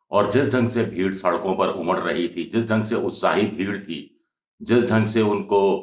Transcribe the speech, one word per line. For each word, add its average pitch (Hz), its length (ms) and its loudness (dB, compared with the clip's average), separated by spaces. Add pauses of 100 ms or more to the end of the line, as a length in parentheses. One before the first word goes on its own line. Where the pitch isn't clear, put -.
(120)
और 101 200 2
जिस 135 140 2
ढंग 117 220 2
से 113 160 0
भीड़ 95 300 -2
सड़कों 92 420 -2
पर 92 120 2
उमड़ 82 320 -2
रही 85 280 -2
थी, 85 280 -8
जिस 113 100 0
ढंग 110 180 0
से 113 120 -2
उत्साही 92 520 0
भीड़ 98 360 -4
थी, - 440 -14 (340)
जिस 117 240 4
ढंग 107 220 2
से 110 140 2
उनको 98 600 2